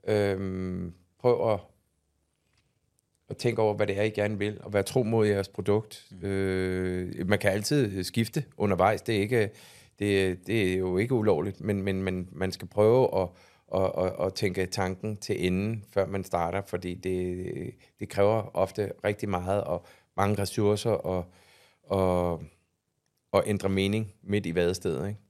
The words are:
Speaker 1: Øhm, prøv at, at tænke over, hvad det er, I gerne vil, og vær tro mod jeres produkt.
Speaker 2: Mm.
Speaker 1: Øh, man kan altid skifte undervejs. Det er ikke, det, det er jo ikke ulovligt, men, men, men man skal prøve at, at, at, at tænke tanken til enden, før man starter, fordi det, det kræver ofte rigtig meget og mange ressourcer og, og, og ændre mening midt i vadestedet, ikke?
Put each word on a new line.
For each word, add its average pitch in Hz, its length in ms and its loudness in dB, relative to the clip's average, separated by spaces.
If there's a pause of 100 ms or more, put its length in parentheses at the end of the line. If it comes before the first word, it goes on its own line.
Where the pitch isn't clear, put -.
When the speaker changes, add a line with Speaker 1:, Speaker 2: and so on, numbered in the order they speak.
Speaker 1:
Øhm, 95 840 -2 (260)
prøv 117 340 2
at, 92 60 0 (1700)
at - 80 -10
tænke 113 240 0
over, 107 120 4
hvad 104 140 0
det 98 120 -2
er, 104 40 2
I 110 60 2
gerne 104 280 -2
vil, 101 240 -4
og 101 120 -10
vær 101 80 4
tro 123 220 0
mod 110 240 2
jeres 98 220 2
produkt. 101 640 -2
Speaker 2:
Mm. 92 160 -10
Speaker 1:
Øh, 92 1000 -2
man 101 120 4
kan 101 120 2
altid 107 520 0
skifte 120 400 -2 (140)
undervejs. 98 440 2
Det 113 140 -2
er 101 40 2
ikke, 104 300 2 (500)
det, 95 480 2
det 95 260 2
er 92 40 0
jo 92 200 0
ikke 120 180 2
ulovligt, 98 460 2
men, 101 220 0
men, 95 200 0
men 92 280 -4
man 92 200 -4
skal - 160 -12
prøve 107 540 4
at, 90 80 -2 (460)
at, 95 160 2 (140)
at, 90 200 -2
at 95 80 -2
tænke 92 320 -2
tanken 95 520 -4
til 92 300 -2
enden, 101 440 0
før 98 140 2
man 98 180 -6
starter, 87 380 -2
fordi 90 320 -6
det, 90 520 -4 (540)
det 107 100 -8
kræver 101 460 2
ofte 95 360 -2 (120)
rigtig 101 260 -2
meget 95 340 0
og 87 220 -4 (320)
mange 101 240 2
ressourcer 104 480 0
og, 92 360 -2 (580)
og, 90 600 0 (880)
og 101 140 4
ændre 101 240 0
mening 98 440 0 (100)
midt 101 220 -2
i 82 100 -4
vadestedet, 87 520 0
ikke? 104 120 -8 (100)